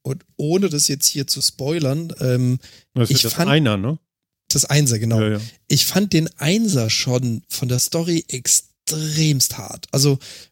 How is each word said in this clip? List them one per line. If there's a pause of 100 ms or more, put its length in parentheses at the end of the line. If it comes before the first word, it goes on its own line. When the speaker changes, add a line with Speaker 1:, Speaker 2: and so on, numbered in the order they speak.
Speaker 1:
Und (140)
ohne
das
jetzt
hier
zu
spoilern,
ähm, (340)
Speaker 2:
Das
ist
Speaker 1:
ich
Speaker 2:
das
Speaker 1:
fand
Speaker 2:
Einer,
ne? (520)
Speaker 1:
das
Einser,
genau.
Speaker 2:
Ja,
ja. (260)
Speaker 1:
Ich
fand
den
Einser
schon
von
der
Story
extremst
hart.
Also (320)